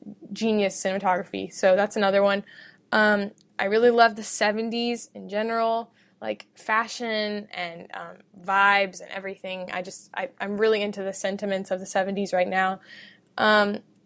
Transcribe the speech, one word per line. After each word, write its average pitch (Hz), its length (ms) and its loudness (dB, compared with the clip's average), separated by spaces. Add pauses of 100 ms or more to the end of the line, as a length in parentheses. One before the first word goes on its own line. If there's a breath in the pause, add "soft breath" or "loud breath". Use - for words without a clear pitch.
(340)
genius 208 500 0
cinematography. 190 720 -2
So 185 220 4
that's 202 200 2
another 196 280 4
one. 202 200 2 (480 loud breath)
Um, 208 400 2 (280)
I 208 60 0
really 226 260 4
love 233 240 6
the 220 80 -8
seventies 226 920 -2
in 190 160 -14
general, 226 600 -2 (280 soft breath)
like, 214 360 -8
fashion 214 1000 -4
and, 170 400 -10
um, 170 240 -14 (260)
vibes 196 580 2
and - 100 -16
everything. 190 600 -10
I 185 120 -6
just, - 320 -12
I, 190 140 -6 (120)
I'm 202 160 -6
really 220 240 2
into 202 220 -6
the 190 100 -6
sentiments 196 560 -4
of 185 100 -2
the 190 60 -12
seventies 196 480 -2
right 180 140 2
now. 190 320 0 (580 loud breath)
Um, 214 460 4 (220)